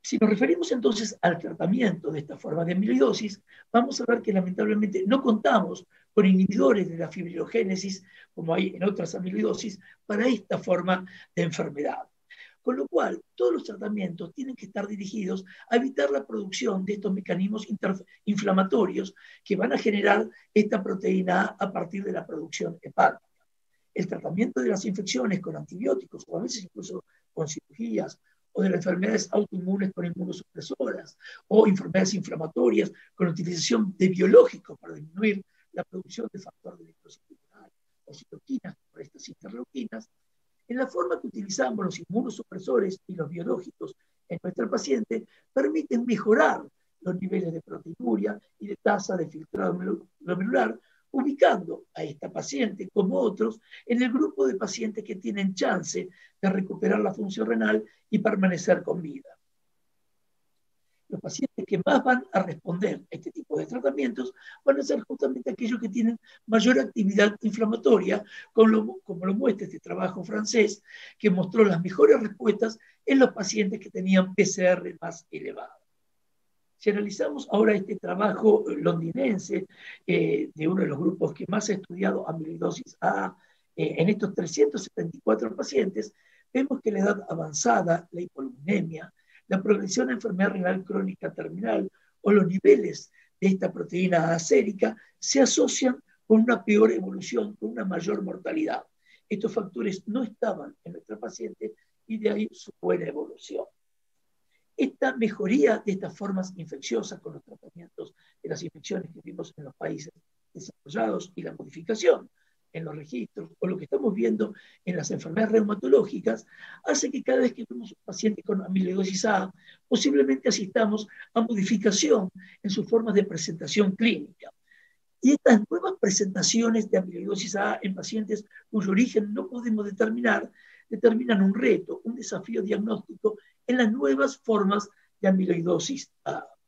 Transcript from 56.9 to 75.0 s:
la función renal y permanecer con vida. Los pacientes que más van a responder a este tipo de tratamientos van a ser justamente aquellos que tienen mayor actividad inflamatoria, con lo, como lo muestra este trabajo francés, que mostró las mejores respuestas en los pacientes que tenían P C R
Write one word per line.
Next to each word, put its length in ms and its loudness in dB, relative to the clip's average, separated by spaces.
la 140 0
función 340 -6
renal 360 0
y 100 2
permanecer 640 2
con 180 -4
vida. 280 -12
Los 140 -8
pacientes 440 -8
que 180 -2
más 200 4
van 280 2
a 120 2
responder 600 -4
a 60 -20
este 220 -12
tipo 260 -8
de 80 -4
tratamientos 680 -4
van 140 4
a 40 -4
ser 180 -2
justamente 500 -4
aquellos 280 -4
que 100 -6
tienen 280 0
mayor 320 4
actividad 640 4
inflamatoria, 800 2
con 180 8
lo, 300 2
como 260 -10
lo 80 2
muestra 320 0
este 140 -14
trabajo 460 -6
francés, 580 0
que 120 2
mostró 340 2
las 180 4
mejores 380 6
respuestas 580 0
en 140 6
los 120 8
pacientes 480 -2
que 100 -18
tenían 460 2
P 100 6
C 200 -2
R 360 2